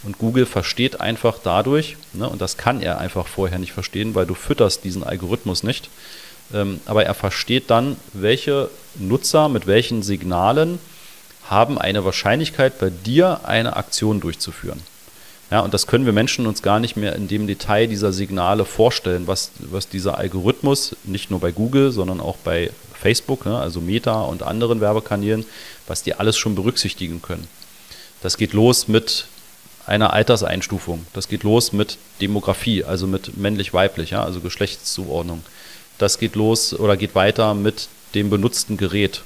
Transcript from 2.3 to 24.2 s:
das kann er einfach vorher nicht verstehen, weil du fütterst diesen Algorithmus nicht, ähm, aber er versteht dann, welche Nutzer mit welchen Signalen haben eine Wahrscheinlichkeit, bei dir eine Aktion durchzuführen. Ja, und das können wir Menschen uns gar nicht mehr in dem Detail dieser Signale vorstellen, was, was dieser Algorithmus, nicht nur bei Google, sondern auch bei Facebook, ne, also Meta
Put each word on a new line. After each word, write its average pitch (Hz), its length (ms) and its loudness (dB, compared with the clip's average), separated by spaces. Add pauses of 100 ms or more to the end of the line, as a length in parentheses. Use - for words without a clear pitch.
das - 160 -6
kann 123 240 0
er 82 160 -2
einfach 92 300 -4
vorher 92 320 -2
nicht 90 140 -8
verstehen, 101 420 -4
weil 92 100 2
du 90 100 -4
fütterst - 480 2
diesen 92 200 -4
Algorithmus 90 600 -4
nicht, - 260 -4 (640)
ähm, 98 320 -2
aber 107 200 4
er 101 80 0
versteht - 560 -2
dann, 123 260 4 (160)
welche 127 580 0 (260)
Nutzer 143 520 2
mit 117 180 0
welchen 110 380 2
Signalen 101 760 2 (680)
haben 117 300 4
eine 98 260 0
Wahrscheinlichkeit, 131 760 2
bei 95 100 2
dir 123 560 2
eine 113 320 0
Aktion 107 420 -2
durchzuführen. - 640 -8 (680)
Ja, 104 120 4
und 92 120 0
das 101 140 0
können 127 180 4
wir 117 80 4
Menschen 117 320 2
uns 107 160 -2
gar 104 180 4
nicht 117 180 -2
mehr 104 180 -2
in 101 120 -4
dem 104 200 -2
Detail 104 400 2
dieser 104 240 0
Signale 95 540 0
vorstellen, 90 640 2
was, 95 320 -2
was 92 280 -8
dieser 92 300 -4
Algorithmus, 104 840 0
nicht 98 280 -6
nur 92 80 -2
bei 90 120 0
Google, 127 400 2
sondern 92 280 -2
auch 78 180 -4
bei 85 340 -2 (280)
Facebook, - 460 0
ne, 107 120 -2
also 85 220 -4
Meta 110 420 -2